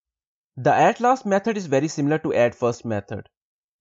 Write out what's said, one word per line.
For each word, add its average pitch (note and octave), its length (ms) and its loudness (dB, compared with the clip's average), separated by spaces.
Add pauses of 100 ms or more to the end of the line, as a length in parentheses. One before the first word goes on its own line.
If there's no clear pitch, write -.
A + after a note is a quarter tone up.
(560)
The C3 160 2
add E3+ 280 2
last B3 260 0
method G3+ 300 0
is F#3+ 100 -8
very C3+ 220 0
similar D3+ 300 0
to D#3 160 -4
add A#2+ 200 2
first A#2+ 300 -4
method. G#2 440 -8 (520)